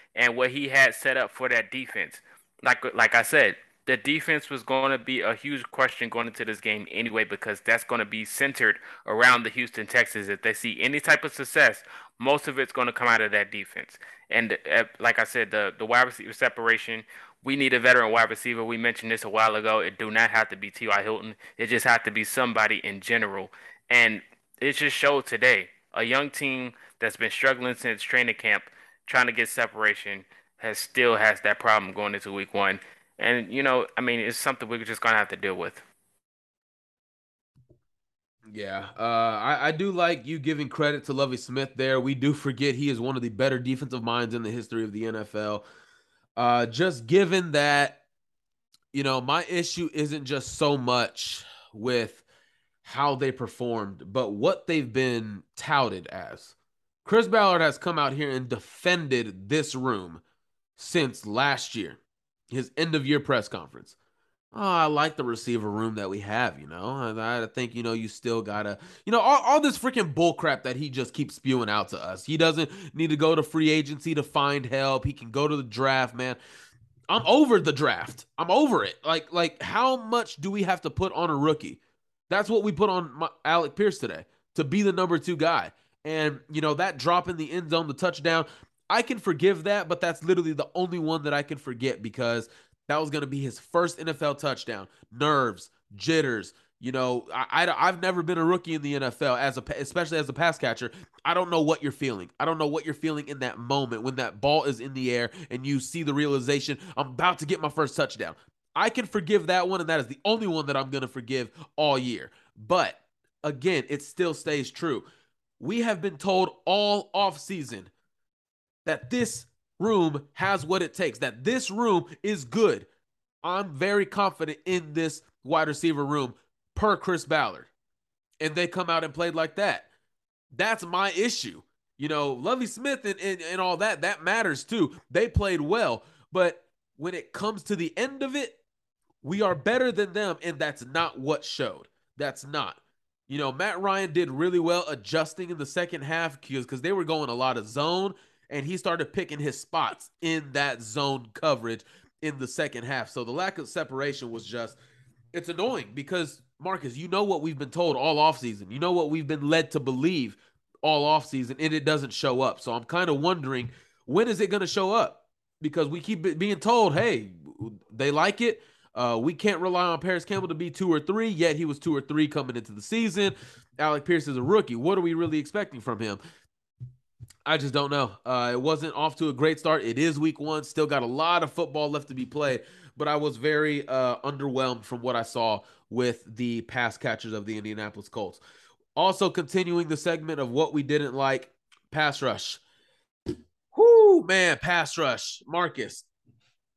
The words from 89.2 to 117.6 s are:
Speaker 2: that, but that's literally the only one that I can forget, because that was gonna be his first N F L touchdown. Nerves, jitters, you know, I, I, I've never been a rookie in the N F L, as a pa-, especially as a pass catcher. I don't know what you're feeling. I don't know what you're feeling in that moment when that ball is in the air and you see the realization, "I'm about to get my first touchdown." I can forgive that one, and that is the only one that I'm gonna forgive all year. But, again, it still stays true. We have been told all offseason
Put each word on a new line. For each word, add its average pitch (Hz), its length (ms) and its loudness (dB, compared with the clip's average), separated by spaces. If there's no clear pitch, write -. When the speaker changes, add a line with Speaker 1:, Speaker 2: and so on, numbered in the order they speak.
Speaker 2:
that, 202 220 0
but 170 140 -2
that's 170 220 -2
literally 170 300 2
the 143 200 -2
only 180 260 -2
one 156 240 0
that 147 100 0
I 143 100 0
can 143 140 -8
forget, 127 440 -4
because 117 480 -2
that 147 120 0
was 156 100 -2
gonna 143 180 -4
be 139 120 -6
his 135 200 -6
first 170 400 0
N 160 100 -6
F 151 120 -8
L 147 140 0
touchdown. 120 520 -6
Nerves, 127 580 2
jitters, 127 580 0
you 123 120 -6
know, 127 420 0
I, 131 320 2
I, 165 220 4
I've 180 140 0
never 180 220 0
been 170 140 -2
a 165 60 2
rookie 170 300 2
in 151 80 -4
the 143 140 -2
N 135 80 -2
F 123 180 -4
L, 135 140 2
as 131 220 0
a 127 40 -4
pa-, - 160 -8
especially 160 400 -2
as 147 100 -2
a 135 60 -6
pass 160 240 0
catcher. 120 340 -4
I 165 100 2
don't 180 160 2
know 165 120 4
what 151 220 4
you're 143 80 -2
feeling. 110 380 -4
I 139 60 -2
don't 160 120 0
know 156 100 0
what 147 160 -4
you're 151 100 -6
feeling 151 340 -4
in 143 120 -10
that 127 180 -6
moment 120 460 0
when 131 120 -4
that 113 260 -6
ball 147 220 4
is 131 160 -2
in 135 140 -10
the 127 200 -2
air 120 160 0
and 127 160 -8
you 139 140 0
see 165 240 -6
the 147 100 0
realization, 139 640 0
"I'm 135 100 -2
about 156 320 0
to 160 60 -8
get 160 160 -2
my 151 80 -2
first 143 260 -2
touchdown." 110 400 -4
I 208 140 2
can 233 160 -2
forgive 190 420 0
that 180 220 2
one, 185 100 0
and 165 100 -2
that 160 100 2
is 123 80 -4
the 135 180 -14
only 220 220 2
one 160 180 0
that 139 100 0
I'm 135 140 -2
gonna 135 180 -4
forgive 123 440 -6
all 147 200 4
year. 117 340 -4
But, 107 420 0
again, 151 440 0
it 143 140 -6
still 175 320 -2
stays 143 380 -4
true. 147 320 -4
We 208 240 -2
have 208 180 -2
been 175 160 -6
told 185 320 2
all 208 480 2
offseason 151 720 -4